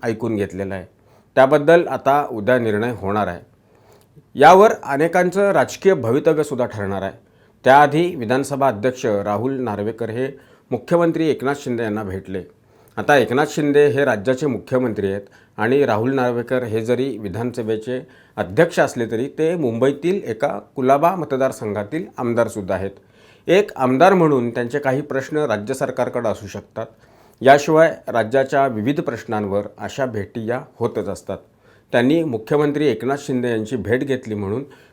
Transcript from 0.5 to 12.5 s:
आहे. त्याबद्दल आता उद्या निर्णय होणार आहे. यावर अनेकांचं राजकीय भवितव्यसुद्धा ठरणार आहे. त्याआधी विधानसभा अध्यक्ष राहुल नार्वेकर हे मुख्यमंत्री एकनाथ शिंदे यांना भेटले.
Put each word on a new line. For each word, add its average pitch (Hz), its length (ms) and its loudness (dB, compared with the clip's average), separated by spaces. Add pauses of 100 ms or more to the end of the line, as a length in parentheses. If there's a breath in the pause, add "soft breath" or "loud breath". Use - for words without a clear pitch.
आहे. 92 100 -12 (500 soft breath)
त्याबद्दल 147 520 6
आता 135 440 0
उद्या 120 280 0
निर्णय 113 380 0
होणार 98 300 -2
आहे. 87 140 -8 (920 soft breath)
यावर 185 380 8 (100)
अनेकांचं 180 680 0
राजकीय 165 420 2
भवितव्यसुद्धा 143 720 0
ठरणार 98 360 -6
आहे. 95 100 -4 (520 soft breath)
त्याआधी 147 520 6
विधानसभा 135 520 -2
अध्यक्ष 123 380 -2
राहुल 104 540 -2
नार्वेकर 110 500 -4
हे 123 180 -4 (440 soft breath)
मुख्यमंत्री 160 580 0
एकनाथ 127 260 -2
शिंदे 117 280 -6
यांना 107 200 -4
भेटले. 95 400 -8 (540 soft breath)